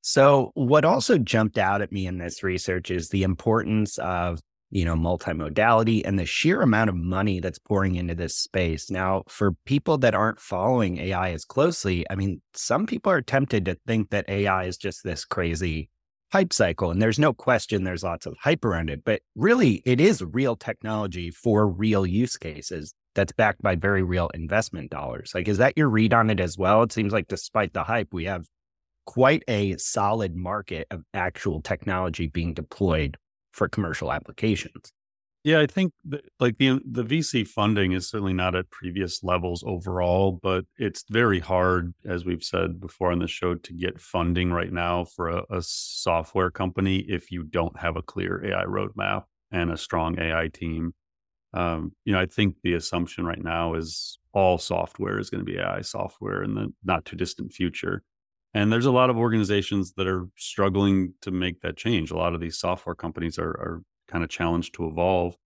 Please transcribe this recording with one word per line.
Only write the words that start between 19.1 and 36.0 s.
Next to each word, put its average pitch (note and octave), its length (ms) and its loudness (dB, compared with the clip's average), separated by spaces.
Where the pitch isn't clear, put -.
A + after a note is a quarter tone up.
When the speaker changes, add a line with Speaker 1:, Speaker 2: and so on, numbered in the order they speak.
Speaker 1:
really F#3 500 4
it B2 160 4
is F3 220 4
real A2+ 340 0
technology G2+ 720 -6
for G#2+ 380 4
real G2 380 2
use G#2 320 0
cases D#2 560 -10
that's G2 180 0
backed G#2+ 280 0
by F#2+ 160 2
very G2 260 2
real F2+ 300 0
investment D#2+ 580 -4
dollars. - 440 -10
Like, F#2 120 -2
is G2+ 120 2
that B2+ 180 4
your D3+ 140 4
read A2 240 4
on A2+ 160 6
it F#2+ 100 2
as F2 160 -2
well? G2 260 4
It A#2 100 0
seems G#2 200 -2
like A2 160 -2
despite G2+ 460 -4
the E2 100 -2
hype, G#2+ 300 -4
we E2 100 -4
have F2+ 220 -6
quite C3 420 4
a G2+ 300 0
solid G2+ 580 0
market F2+ 560 -6
of E2 220 -12
actual F2+ 480 -2
technology F#2 680 -4
being E2 260 -4
deployed D#2 640 0
for - 160 0
commercial - 420 -4
applications. - 840 -4
Speaker 2:
Yeah, D#3 140 6
I D3+ 80 6
think F#3+ 260 0